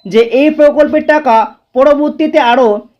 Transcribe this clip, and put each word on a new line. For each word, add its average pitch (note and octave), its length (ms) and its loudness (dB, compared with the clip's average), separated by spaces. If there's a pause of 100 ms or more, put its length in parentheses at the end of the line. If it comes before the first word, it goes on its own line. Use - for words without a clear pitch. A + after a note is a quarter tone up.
যে G3 160 0 (120)
এই C#4+ 180 2
প্রকল্পের D4+ 560 0
টাকা D4+ 280 0 (380)
পরবর্তীতে D4 680 0
আরও A#3+ 240 2 (320)